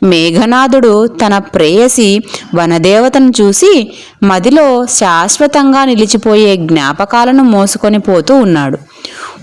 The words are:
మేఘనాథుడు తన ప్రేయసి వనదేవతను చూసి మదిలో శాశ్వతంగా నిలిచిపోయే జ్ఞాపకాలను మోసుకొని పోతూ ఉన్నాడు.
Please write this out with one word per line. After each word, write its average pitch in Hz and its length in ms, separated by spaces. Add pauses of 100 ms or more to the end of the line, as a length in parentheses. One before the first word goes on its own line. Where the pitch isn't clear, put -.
మేఘనాథుడు 220 1040
తన 208 320
ప్రేయసి 196 840 (340)
వనదేవతను 202 880
చూసి 214 520 (300)
మదిలో 247 640
శాశ్వతంగా 262 1000
నిలిచిపోయే 214 720
జ్ఞాపకాలను 190 840
మోసుకొని 208 560
పోతూ 196 360
ఉన్నాడు. 151 440 (640)